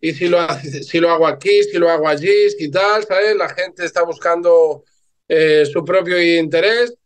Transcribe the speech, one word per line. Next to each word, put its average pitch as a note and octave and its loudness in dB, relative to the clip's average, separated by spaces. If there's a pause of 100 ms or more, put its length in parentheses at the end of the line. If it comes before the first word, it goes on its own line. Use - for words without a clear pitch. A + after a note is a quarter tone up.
"¿y D#3+ -4
si F3+ -4
lo F3 2
hace, C#3+ -6
si - -4
lo E3+ 2
hago E3 2
aquí, G3+ 2
si G3+ -4
lo E3+ 2
hago D#3 0
allí, G3 2
si E3 -8
tal?", G3+ 0
¿sabes? G#3 0
La F3 -2
gente F3+ -10
está E3+ -2
buscando, E3 0 (440)
eh, D#3 2
su D3 -4
propio F3 0
interés E3+ 0 (120)